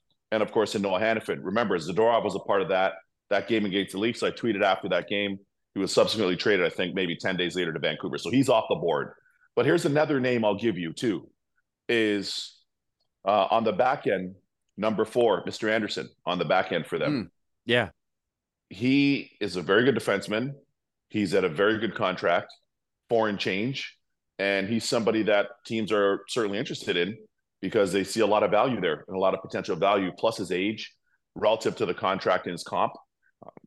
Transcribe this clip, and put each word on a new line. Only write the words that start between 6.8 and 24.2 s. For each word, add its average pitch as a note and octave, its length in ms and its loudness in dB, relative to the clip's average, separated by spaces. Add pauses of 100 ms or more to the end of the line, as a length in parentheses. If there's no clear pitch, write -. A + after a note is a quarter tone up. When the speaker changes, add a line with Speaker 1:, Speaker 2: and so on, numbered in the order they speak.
Speaker 1:
maybe F2+ 220 -2
ten F#2+ 200 -4
days F2 200 -2
later F2 180 -2
to D#2+ 40 -4
Vancouver. D2+ 380 -4
So - 140 -6
he's B2+ 180 2
off A2+ 220 4
the G2 60 2
board. D2+ 340 -2 (460)
But B2 100 2
here's E3 180 2
another D3+ 360 2
name B2 240 0
I'll G#2 140 4
give G#2+ 200 0
you, E2 160 -6
too, G#2+ 340 -4 (600)
is, G#2+ 680 -2 (720)
uh, G2 240 4
on A2+ 140 2
the A2 80 2
back B2+ 340 0
end, F#2 300 -2 (420)
number G#2+ 260 0
four, G#2+ 400 2
Mister - 240 -4
Anderson, G#2 400 -2 (160)
on F2+ 140 -2
the E2+ 80 0
back F#2 260 2
end E2 140 -2
for E2+ 120 -4
them. A2+ 260 0
Speaker 2:
Mm, E2 40 -18 (380)
yeah. A#2 220 2 (840)
Speaker 1:
He C3 720 0
is F#2+ 160 -4
a F2+ 60 -4
very G2 220 4
good C3 120 4
defenseman. A2 560 -2 (560)
He's G2 260 -2
at F#2+ 100 4
a F#2 40 2
very G2+ 300 2
good G#2 160 -4
contract, F#2 580 0 (560)
foreign A2 300 0
change. A2+ 580 -4 (420)